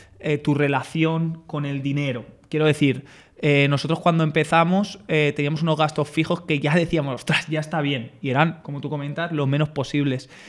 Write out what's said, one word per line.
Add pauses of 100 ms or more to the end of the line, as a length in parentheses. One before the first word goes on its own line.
(180)
eh,
tu
relación
con
el
dinero. (240)
Quiero
decir, (380)
eh,
nosotros
cuando
empezamos,
eh,
teníamos
unos
gastos
fijos
que
ya
decíamos,
"Ostras,
ya
está
bien", (100)
y
eran,
como
tú
comentas,
los
menos
posibles. (180)